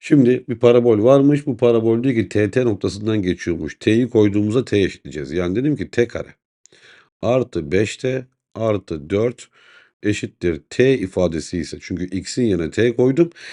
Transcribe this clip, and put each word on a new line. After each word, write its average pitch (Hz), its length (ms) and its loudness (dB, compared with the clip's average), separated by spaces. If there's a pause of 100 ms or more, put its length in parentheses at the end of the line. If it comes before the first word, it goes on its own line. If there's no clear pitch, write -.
Şimdi 127 480 -2
bir 117 100 -8
parabol 120 460 4
varmış. 139 420 4
Bu 127 100 -4
parabol 117 460 2
diyor 131 120 0
ki 101 140 -2
T 104 220 0
T 127 140 0
noktasından 104 580 -2
geçiyormuş. 87 580 -4
T'yi 117 280 2
koyduğumuzda 104 560 2
T 104 140 0
eşitleyeceğiz. 73 540 -4
Yani 90 240 -2
dedim 139 200 0
ki - 140 -8
T 120 180 2
kare - 260 -10 (880)
artı 98 500 0
beş 107 240 0
T 131 300 -4 (280)
artı 95 560 -4
dört 113 380 -2 (540)
eşittir 90 580 -2 (100)
T 131 280 4
ifadesi 87 600 -2
ise, 76 220 -8
çünkü 90 240 -6
x'in 95 400 -4
yerine 85 260 0
T 117 260 0
koydum, 135 340 4 (220)